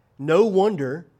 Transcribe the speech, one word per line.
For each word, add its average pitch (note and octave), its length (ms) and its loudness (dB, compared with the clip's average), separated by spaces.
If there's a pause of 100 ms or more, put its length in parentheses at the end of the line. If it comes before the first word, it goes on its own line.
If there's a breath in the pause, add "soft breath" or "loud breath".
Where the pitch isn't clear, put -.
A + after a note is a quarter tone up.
(180)
No D#3+ 280 2
wonder F#3 600 -2 (140)